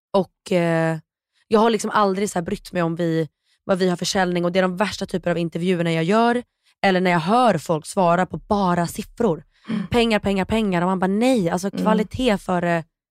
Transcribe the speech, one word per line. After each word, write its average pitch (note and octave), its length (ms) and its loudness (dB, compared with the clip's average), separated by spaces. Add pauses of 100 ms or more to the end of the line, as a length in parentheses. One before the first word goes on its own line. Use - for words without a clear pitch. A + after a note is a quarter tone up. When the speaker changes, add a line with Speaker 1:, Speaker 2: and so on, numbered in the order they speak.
(120)
Speaker 1:
Och, - 400 -4
eh, E3 460 0 (500)
jag G#3 120 4
har A#3 100 4
liksom G#3+ 240 -4
aldrig G3 360 0
så - 80 -4
här F3 60 -4
brytt - 280 -10
mig F3 100 -2
om E3 140 -2
vi, D#3+ 320 -2 (360)
vad G3 140 0
vi F#3 100 2
har F3 80 0
försäljning. F3+ 480 -2
Och F3 80 0
det F#3+ 60 0
är F#3 40 2
de F#3 140 0
värsta F#3+ 300 -4
typer F3 240 -4
av E3+ 80 0
intervjuerna E3+ 540 -2
jag E3 120 0
gör. A#3 380 2 (400)
Eller F#3 180 4
när F#3 100 2
jag F3 100 2
hör G#3 380 2
folk D3+ 280 -4
svara F3+ 400 2
på - 100 -12
bara F3 500 0
siffror. F#3+ 580 -4 (240)
Speaker 2:
Mm. G#3+ 180 -4
Speaker 1:
Pengar, A3+ 320 2
pengar, G3 260 0
pengar. G3+ 380 0
Och F3+ 60 0
man F#3+ 100 0
bara, F#3 80 0
nej, G#3+ 440 2
alltså F3+ 220 -2
Speaker 2:
Mm. F#3 100 -6
Speaker 1:
kvalitet G#3+ 560 0
före F3 460 -2 (260)